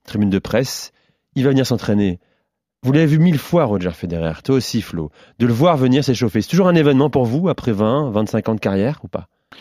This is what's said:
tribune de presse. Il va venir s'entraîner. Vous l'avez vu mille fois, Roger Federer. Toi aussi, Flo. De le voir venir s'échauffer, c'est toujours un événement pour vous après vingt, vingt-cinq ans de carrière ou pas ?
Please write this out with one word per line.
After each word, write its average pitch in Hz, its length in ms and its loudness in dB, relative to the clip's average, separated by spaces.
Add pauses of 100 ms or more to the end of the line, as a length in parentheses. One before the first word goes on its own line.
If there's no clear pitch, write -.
tribune 104 260 0
de 98 80 2
presse. - 540 -4 (420)
Il 135 80 -2
va 139 80 4
venir 131 160 2
s'entraîner. 104 540 -2 (640)
Vous 131 80 0
l'avez 160 140 4
vu 151 120 2
mille 165 200 2
fois, 165 260 0
Roger 95 260 -2
Federer. 82 440 -6 (100)
Toi 131 100 0
aussi, 120 280 -2
Flo. 80 280 -8 (300)
De 123 80 2
le 120 40 2
voir 156 240 2
venir 131 280 2
s'échauffer, 113 380 0
c'est - 60 -6
toujours 185 200 2
un 170 80 4
événement 143 340 4
pour 131 160 0
vous 160 220 -2
après 123 240 -2
vingt, 113 400 0
vingt-cinq 107 360 -2
ans 113 60 0
de 107 60 -6
carrière 104 420 -2
ou 98 60 -14
pas ? - 180 -10 (340)